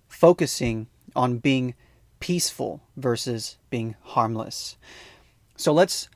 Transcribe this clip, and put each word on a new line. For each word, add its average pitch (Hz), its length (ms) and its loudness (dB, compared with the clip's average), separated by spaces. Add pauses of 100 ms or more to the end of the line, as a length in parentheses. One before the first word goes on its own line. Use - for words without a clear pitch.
focusing 135 800 2 (260)
on 123 240 0
being 127 360 0 (440)
peaceful - 640 -4 (160)
versus 120 640 -4 (120)
being 113 300 -4
harmless. - 760 -4 (800)
So - 160 2
let's 180 440 2